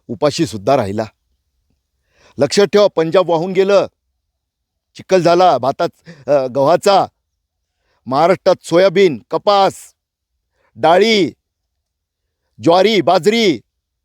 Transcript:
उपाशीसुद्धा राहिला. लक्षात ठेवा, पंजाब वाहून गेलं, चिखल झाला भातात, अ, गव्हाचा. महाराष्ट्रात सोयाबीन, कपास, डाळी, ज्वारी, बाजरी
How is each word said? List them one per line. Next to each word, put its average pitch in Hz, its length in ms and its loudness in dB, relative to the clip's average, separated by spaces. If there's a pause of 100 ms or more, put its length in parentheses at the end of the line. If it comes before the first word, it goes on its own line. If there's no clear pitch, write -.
उपाशीसुद्धा 127 720 -4
राहिला. 107 280 -6 (1300)
लक्षात 147 280 0
ठेवा, 208 300 2
पंजाब 165 340 0
वाहून 170 220 -4
गेलं, 190 360 0 (1080)
चिखल 185 260 -2
झाला 170 360 2
भातात, 143 320 -4 (380)
अ, 135 280 0
गव्हाचा. 165 500 2 (1000)
महाराष्ट्रात 160 580 0
सोयाबीन, 180 540 0 (140)
कपास, 196 420 0 (1040)
डाळी, 175 580 0 (1300)
ज्वारी, 190 380 2
बाजरी 180 580 0 (460)